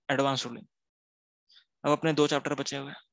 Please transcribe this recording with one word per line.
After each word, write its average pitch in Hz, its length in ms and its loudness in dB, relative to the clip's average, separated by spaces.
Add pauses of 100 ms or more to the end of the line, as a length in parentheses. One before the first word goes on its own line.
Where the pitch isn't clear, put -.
(120)
advance 135 340 2
ruling। 120 200 -14 (1200)
अब 147 60 4
अपने 156 220 2
दो 147 140 4
चैप्टर 143 280 0
बचे 139 220 -6
हुए 139 140 -10
हैं - 100 -18 (120)